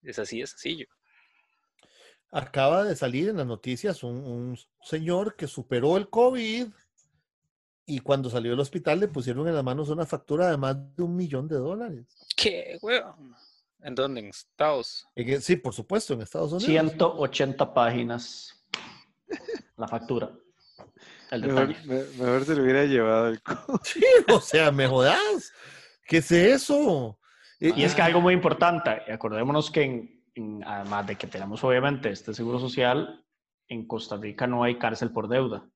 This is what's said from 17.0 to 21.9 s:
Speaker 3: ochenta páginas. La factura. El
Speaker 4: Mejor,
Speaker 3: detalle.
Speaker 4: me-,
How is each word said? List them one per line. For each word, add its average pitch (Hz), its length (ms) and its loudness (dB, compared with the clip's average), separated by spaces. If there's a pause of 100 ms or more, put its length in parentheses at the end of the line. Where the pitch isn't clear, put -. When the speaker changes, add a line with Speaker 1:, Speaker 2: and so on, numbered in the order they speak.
Speaker 3:
ochenta 143 560 0
páginas. 120 800 -2 (1200)
La 107 100 -8
factura. - 500 -6 (920)
El 120 140 -4
Speaker 4:
Mejor, 135 240 2
Speaker 3:
detalle. - 180 -10
Speaker 4:
me-, 131 380 -4